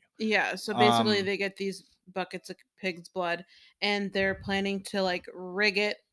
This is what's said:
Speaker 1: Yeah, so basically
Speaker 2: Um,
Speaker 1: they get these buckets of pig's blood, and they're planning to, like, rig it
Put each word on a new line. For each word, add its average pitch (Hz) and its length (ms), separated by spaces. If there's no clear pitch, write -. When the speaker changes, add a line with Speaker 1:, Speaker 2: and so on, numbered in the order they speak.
Speaker 1:
Yeah, 196 360
so 196 200
basically 214 460
Speaker 2:
Um, - 20
Speaker 1:
they 196 140
get 196 200
these 196 280
buckets 180 380
of 185 60
pig's 180 300
blood, 175 360
and 202 300
they're 196 220
planning 196 500
to, 196 180
like, 180 320
rig 185 440
it 208 200